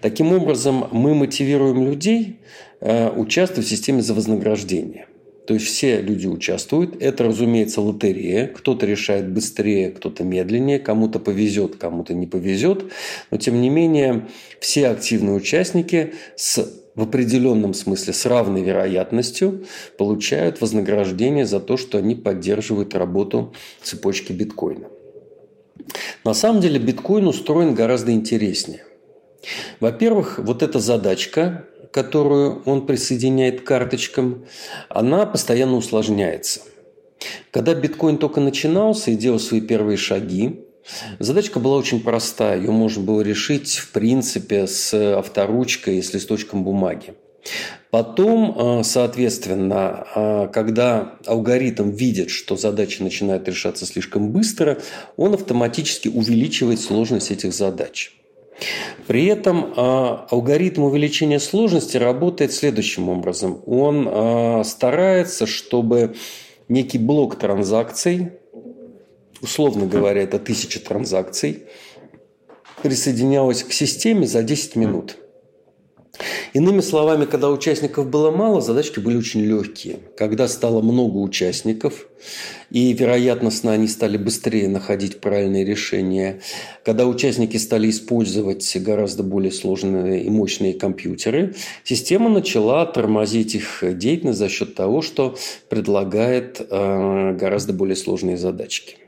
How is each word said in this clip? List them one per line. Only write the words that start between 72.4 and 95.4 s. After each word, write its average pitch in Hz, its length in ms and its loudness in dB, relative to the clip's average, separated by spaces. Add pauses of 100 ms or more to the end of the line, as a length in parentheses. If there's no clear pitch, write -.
присоединялась 131 800 2
к - 100 -8
системе 185 540 2
за 113 160 2
десять 113 320 -2
минут. 101 440 -2 (1300)
Иными 185 280 4
словами, 156 460 2
когда 143 220 0
участников 143 640 0
было 151 220 4
мало, 202 280 2
задачки 117 380 0
были 117 180 0
очень 110 260 -2
лёгкие. - 580 -2 (160)
Когда 110 320 0
стало 117 340 0
много 113 360 2
участников, 101 880 -2 (640)
и 123 200 4
вероятностно 123 800 2
они 107 160 4
стали 107 300 -2
быстрее 107 520 -2
находить 98 520 -4
правильные 98 440 0
решения, 95 760 -2 (440)
когда 113 220 2
участники 120 500 0
стали 110 320 0
использовать 104 920 -2
гораздо 107 420 -2
более 95 300 0
сложные 95 720 -2
и - 40 -2
мощные 101 440 0
компьютеры, 104 840 -2 (300)
система 185 440 2
начала 156 580 4
тормозить 107 680 0
их - 300 -6 (120)
деятельность 123 440 0
за 104 80 2
счёт - 260 -6
того, 110 280 0
что 131 340 -2 (320)